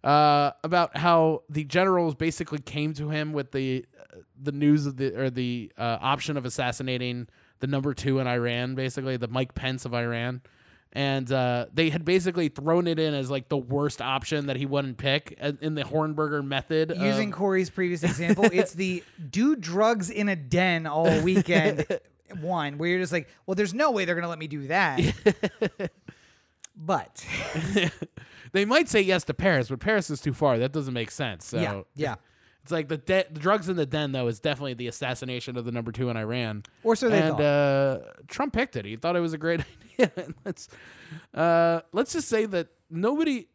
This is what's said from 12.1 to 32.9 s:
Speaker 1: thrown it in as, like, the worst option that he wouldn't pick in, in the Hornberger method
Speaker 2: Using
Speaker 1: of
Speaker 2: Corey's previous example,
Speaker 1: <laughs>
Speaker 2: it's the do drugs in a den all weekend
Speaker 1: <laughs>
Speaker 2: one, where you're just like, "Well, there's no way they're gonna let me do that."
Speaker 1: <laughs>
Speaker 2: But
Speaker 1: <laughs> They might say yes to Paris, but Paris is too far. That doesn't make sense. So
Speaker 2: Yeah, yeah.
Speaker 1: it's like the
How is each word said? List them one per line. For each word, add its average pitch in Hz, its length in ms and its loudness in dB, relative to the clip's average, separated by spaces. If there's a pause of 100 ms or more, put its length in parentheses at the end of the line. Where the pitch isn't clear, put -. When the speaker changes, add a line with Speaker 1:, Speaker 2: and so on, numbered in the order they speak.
Speaker 1:
thrown 165 380 2
it 165 100 0
in 156 160 0
as, 135 160 -2
like, 135 180 -4
the 147 120 0
worst 135 420 -2
option 135 460 -2
that 135 80 -2
he 139 100 -2
wouldn't 139 320 -2
pick 139 420 -2
in, 147 220 -4
in 156 140 -2
the 143 80 -4
Hornberger 151 600 -2
method 156 540 0
Speaker 2:
Using 202 340 0
Speaker 1:
of 175 60 -8
Speaker 2:
Corey's 190 320 2
previous 175 320 -2
example, 175 440 2
Speaker 1:
<laughs> 208 60 8
Speaker 2:
it's 185 220 0
the 180 300 -2 (260)
do 262 260 2
drugs 196 540 0
in 208 200 0
a 190 60 0
den 165 520 0
all 156 340 2
weekend 165 640 4 (300)
Speaker 1:
<laughs> - 260 -14
Speaker 2:
one, 151 380 -4
where 170 100 -2
you're 180 100 0
just 175 140 -4
like, 165 160 -2 (160)
"Well, 190 80 -4
there's 190 220 0
no 285 160 2
way 196 140 0
they're 175 100 0
gonna 170 140 -4
let 165 100 -8
me 160 80 -8
do 143 220 -8
that." 165 300 2
Speaker 1:
<laughs> - 920 0 (800)
Speaker 2:
But 156 500 -6 (300)
Speaker 1:
<laughs> 175 380 0 (600)
They 202 120 2
might 262 240 4
say 214 120 4
yes 185 240 2
to 147 80 -4
Paris, 156 360 2
but 131 120 -6
Paris 208 280 0
is 143 100 -4
too 147 140 -2
far. 135 240 4
That 127 140 0
doesn't 139 220 -4
make 117 180 -4
sense. 110 340 -6
So 160 140 -4
Speaker 2:
Yeah, 104 220 -2 (140)
yeah. 139 200 -4 (480)
Speaker 1:
it's - 80 -8
like 160 160 -2
the 156 100 -4